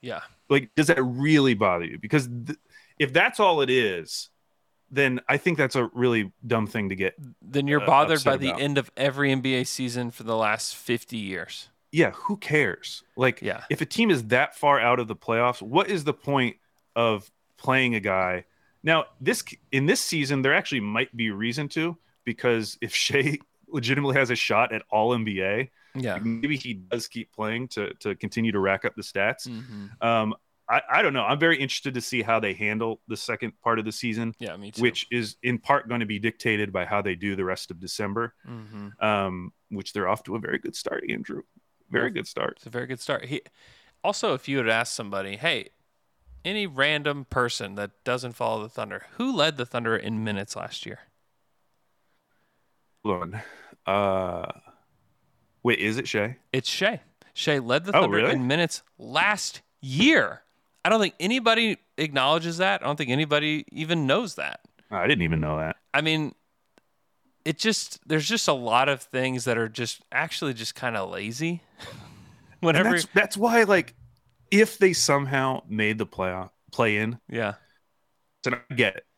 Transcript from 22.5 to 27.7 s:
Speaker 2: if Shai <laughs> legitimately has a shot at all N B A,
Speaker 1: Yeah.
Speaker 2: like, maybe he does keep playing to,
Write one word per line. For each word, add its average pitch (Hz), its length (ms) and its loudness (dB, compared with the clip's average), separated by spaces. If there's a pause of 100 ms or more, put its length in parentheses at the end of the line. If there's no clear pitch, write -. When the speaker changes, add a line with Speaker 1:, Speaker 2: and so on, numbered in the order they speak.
Speaker 2:
if 110 140 -6
Shai 139 420 2 (160)
<laughs> - 140 -20
legitimately 135 500 0
has 131 120 4
a 120 60 2
shot 113 380 2
at 110 160 -2
all 110 240 2
N 117 100 0
B 101 180 -2
A, 104 280 0 (260)
Speaker 1:
Yeah. 123 180 -4
Speaker 2:
like, 92 120 -6
maybe 117 320 -2
he 131 180 -8
does 95 320 -6
keep - 240 -12
playing 113 380 -4
to, - 260 -6